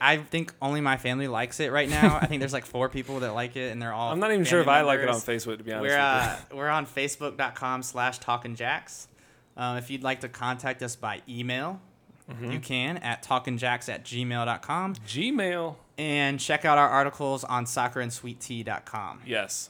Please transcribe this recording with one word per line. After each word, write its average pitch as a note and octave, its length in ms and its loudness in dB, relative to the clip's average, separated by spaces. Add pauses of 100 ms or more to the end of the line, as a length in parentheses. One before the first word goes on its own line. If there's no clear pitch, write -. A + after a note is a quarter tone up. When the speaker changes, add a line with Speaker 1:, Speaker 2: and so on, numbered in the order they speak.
Speaker 1:
I D3 160 8
think D#3+ 440 -4
only C#3+ 200 0
my C3+ 160 4
family B2+ 300 -2
likes B2 320 -2
it C#3+ 120 0
right C#3 180 2
now. D3+ 300 6
I B2+ 60 2
think D3 140 -2
there's, C3+ 140 -2
like, C3 120 -4
four B2+ 240 0
people C3+ 300 -6
that A#2+ 160 -2
like B2 200 -4
it, B2+ 160 -4
and A2+ 80 -6
they're A#2 140 -4
all A#2 180 -2
Speaker 2:
I'm D#3+ 80 0
not G#3+ 120 2
even G3 140 4
sure F3 160 6
if D3 40 2
Speaker 1:
family C#3+ 140 8
Speaker 2:
I - 40 10
like C#3 180 4
it C3 80 4
on A#2+ 100 4
Speaker 1:
members. A2 60 -8 (200)
Speaker 2:
Facebook, A2 140 -4
to A2 40 -16
be A2+ 100 -8
honest A2 80 -2 (120)
Speaker 1:
We're, C#3+ 40 6
Speaker 2:
with C3 540 2
you. C#3+ 40 -12
Speaker 1:
uh, - 20 -8
we're C#3+ 120 -2
on D3+ 180 0
Facebook C#3+ 500 -4
dot C3 160 -2
com B2+ 300 -4
slash B2 360 -2
Talkin' B2 360 -2
Jacks. B2+ 540 -6 (480)
Um, B2 200 -4
if B2 140 -10
you'd C3+ 100 -6
like C3 200 -2
to B2+ 80 -6
contact B2+ 520 -4
us A#2+ 140 -6
by G#2 320 -6
email, B2+ 540 -4 (500)
Speaker 2:
Mm-hmm. A#2+ 220 -8
Speaker 1:
you A#2+ 60 -4
can C3 380 -2
at A#2 240 -4
talkinjacks B2 680 0
at A2 160 -6
gmail A#2+ 420 -2
dot A#2 180 -2
com. F#3 320 -4 (120)
Speaker 2:
Gmail. F3 680 -2 (240)
Speaker 1:
And C#3+ 400 2
check D3+ 260 0
out D3 140 8
our C#3+ 100 8
articles C#3 540 2
on B2 240 -2
soccer B2 320 0
and A#2+ 120 -4
sweet A#2+ 280 -10
tea A#2 240 -8
dot G#2 220 -6
com. G2+ 420 -10
Speaker 2:
Yes. G#2+ 420 -4